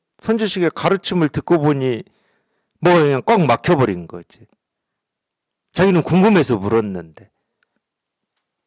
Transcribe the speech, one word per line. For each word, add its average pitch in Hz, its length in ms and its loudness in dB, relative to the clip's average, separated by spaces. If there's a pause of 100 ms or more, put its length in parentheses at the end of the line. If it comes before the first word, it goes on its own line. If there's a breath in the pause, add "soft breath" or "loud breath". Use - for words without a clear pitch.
(200)
선지식의 202 560 -2
가르침을 175 540 -2
듣고 165 300 -2
보니 135 440 -2 (760)
뭐 175 140 2
그냥 143 320 2
꽉 220 200 2
막혀버린 117 640 0
거지. - 400 -20 (1300)
자기는 180 300 2
궁금해서 180 540 2
물었는데. 98 720 -4 (1400)